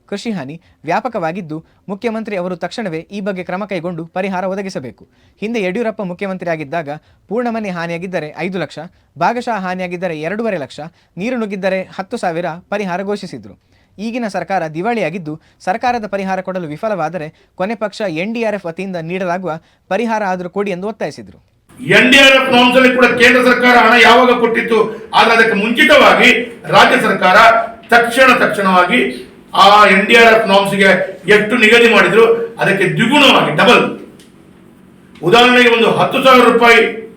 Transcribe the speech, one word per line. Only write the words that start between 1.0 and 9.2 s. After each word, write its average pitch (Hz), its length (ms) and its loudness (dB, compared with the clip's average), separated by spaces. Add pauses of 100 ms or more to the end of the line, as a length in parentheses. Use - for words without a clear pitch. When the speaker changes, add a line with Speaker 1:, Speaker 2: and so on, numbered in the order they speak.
Speaker 1:
ಮುಖ್ಯಮಂತ್ರಿ 214 460 -8
ಅವರು 180 200 -6
ತಕ್ಷಣವೇ 170 440 -10
ಈ 202 220 -14
ಬಗ್ಗೆ 190 220 -8
ಕ್ರಮ 185 220 -8
ಕೈಗೊಂಡು 175 400 -8
ಪರಿಹಾರ 190 380 -6
ಒದಗಿಸಬೇಕು. 190 640 -10 (340)
ಹಿಂದೆ 226 200 -6
ಯಡಿಯೂರಪ್ಪ 214 400 -4
ಮುಖ್ಯಮಂತ್ರಿಯಾಗಿದ್ದಾಗ 170 880 -8 (380)
ಪೂರ್ಣ 240 220 -4
ಮನೆ 220 200 -8
ಹಾನಿಯಾಗಿದ್ದರೆ 170 680 -8
ಐದು 180 220 -8
ಲಕ್ಷ, 151 200 -10 (400)
ಭಾಗಶಃ 226 400 -2